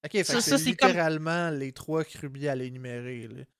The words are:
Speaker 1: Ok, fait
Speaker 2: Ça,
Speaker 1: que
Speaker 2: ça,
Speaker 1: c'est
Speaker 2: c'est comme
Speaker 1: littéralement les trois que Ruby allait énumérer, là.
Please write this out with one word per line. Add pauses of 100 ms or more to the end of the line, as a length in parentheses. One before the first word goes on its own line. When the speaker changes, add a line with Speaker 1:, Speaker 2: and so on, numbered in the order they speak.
Speaker 1:
Ok,
fait
Speaker 2:
Ça,
Speaker 1:
que
Speaker 2:
ça,
Speaker 1:
c'est
Speaker 2:
c'est
comme
Speaker 1:
littéralement
les
trois
que
Ruby
allait
énumérer,
là. (160)